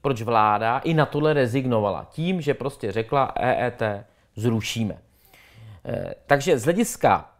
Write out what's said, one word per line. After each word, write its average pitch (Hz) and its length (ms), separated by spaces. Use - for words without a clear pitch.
proč 127 220
vláda 110 560
i 165 160
na 151 120
tohle 151 260
rezignovala. 120 800
Tím, 175 300
že 143 140
prostě 120 380
řekla: 113 440
„E 123 300
E 120 40
T 104 340
zrušíme.“ 110 600
Eh, 92 300
takže 143 320
z 107 60
hlediska 156 760